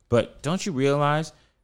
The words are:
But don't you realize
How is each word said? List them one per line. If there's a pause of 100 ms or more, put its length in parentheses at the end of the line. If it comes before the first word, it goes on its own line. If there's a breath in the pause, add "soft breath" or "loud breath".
But
don't
you
realize (320 soft breath)